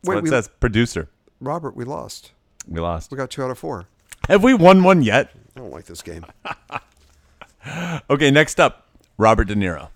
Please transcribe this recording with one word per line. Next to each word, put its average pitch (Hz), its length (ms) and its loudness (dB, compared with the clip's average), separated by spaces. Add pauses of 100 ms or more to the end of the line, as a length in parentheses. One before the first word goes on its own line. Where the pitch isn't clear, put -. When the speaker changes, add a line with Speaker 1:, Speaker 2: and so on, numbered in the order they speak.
Speaker 1:
That's 180 60 -4
Speaker 2:
Wait, 190 60 -2
Speaker 1:
what 208 40 -2
it 170 60 -6
Speaker 2:
we 156 40 -2
Speaker 1:
says. 123 180 -2 (120)
Producer. 110 500 -2 (320)
Speaker 2:
Robert, 147 340 -10
we 120 80 -12
lost. - 480 -14 (340)
Speaker 1:
We 82 140 -10
lost. 82 320 -8
Speaker 2:
We 135 60 -12
got 131 120 -8
two 139 140 -10
out 127 80 -6
of 123 80 -12
four. 117 280 -12 (420)
Speaker 1:
Have 190 120 4
we 262 120 4
won 190 300 8
one 180 200 6
yet? 117 260 0 (260)
Speaker 2:
I 131 40 -20
don't 113 100 -16
like 73 160 -16
this 85 160 -20
game. 85 280 -16
Speaker 1:
<laughs> - 60 -20 (1700)
Okay, 143 220 2
next 151 280 2
up, - 260 0 (320)
Robert 110 280 4
De 104 100 -6
Niro. 90 400 -4